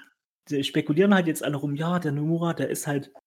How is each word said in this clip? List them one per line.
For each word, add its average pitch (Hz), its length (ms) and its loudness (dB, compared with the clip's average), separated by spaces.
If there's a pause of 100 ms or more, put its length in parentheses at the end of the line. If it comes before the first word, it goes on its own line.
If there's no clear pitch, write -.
(480)
die 139 160 -2
spekulieren 175 500 2
halt 180 120 4
jetzt 156 160 -2
alle 147 140 -2
rum, 143 180 -4
ja, 165 240 0
der 156 140 -2
Nomura, 165 400 0
der 139 180 -4
ist - 160 -6
halt, 143 260 -4 (140)